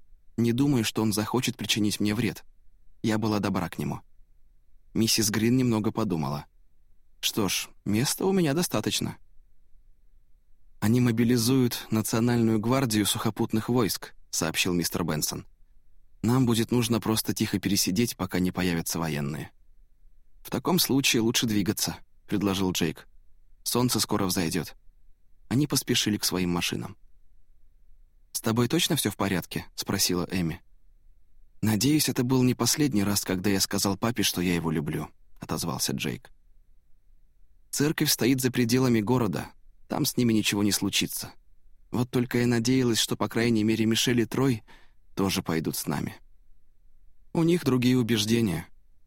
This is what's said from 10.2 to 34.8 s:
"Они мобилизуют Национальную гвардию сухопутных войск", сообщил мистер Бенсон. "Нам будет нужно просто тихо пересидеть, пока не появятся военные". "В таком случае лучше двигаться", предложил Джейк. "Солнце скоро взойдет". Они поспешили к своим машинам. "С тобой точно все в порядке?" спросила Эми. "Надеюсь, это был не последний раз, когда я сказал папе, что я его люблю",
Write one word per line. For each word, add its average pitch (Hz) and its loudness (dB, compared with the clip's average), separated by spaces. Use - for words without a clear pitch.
"Они 113 2
мобилизуют 120 2
Национальную 113 2
гвардию 110 2
сухопутных 110 -2
войск", 120 0
сообщил 87 0
мистер 87 -2
Бенсон. 78 -4
"Нам 123 2
будет 113 2
нужно 117 2
просто 110 -2
тихо 107 -2
пересидеть, 95 0
пока 92 -2
не 92 0
появятся 87 -2
военные". 73 -4
"В - -16
таком 165 0
случае 131 2
лучше 120 0
двигаться", 104 0
предложил 95 0
Джейк. - -4
"Солнце 120 0
скоро 101 -2
взойдет". 85 -2
Они 139 0
поспешили 117 0
к - -4
своим 90 0
машинам. - -4
"С - -8
тобой 117 2
точно 165 0
все 107 0
в - -6
порядке?" 92 -2
спросила 95 -2
Эми. 87 -2
"Надеюсь, 117 2
это 131 0
был 127 2
не 123 4
последний 120 2
раз, 101 0
когда 92 0
я 95 2
сказал 98 0
папе, 117 -2
что - -2
я 90 2
его 82 -2
люблю", 78 -4